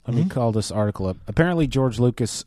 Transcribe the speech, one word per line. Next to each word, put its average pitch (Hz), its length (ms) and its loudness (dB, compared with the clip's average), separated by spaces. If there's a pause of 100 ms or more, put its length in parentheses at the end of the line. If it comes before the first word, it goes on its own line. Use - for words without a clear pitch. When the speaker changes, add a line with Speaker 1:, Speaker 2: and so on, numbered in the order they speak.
Speaker 1:
let 123 80 -2
me 131 60 2
Speaker 2:
Mm-hmm. 185 80 0
Speaker 1:
call 120 220 0
this 107 200 -2
article 104 340 -2
up. 92 120 -4 (100)
Apparently, 165 400 2
George 127 320 0
Lucas, 123 480 0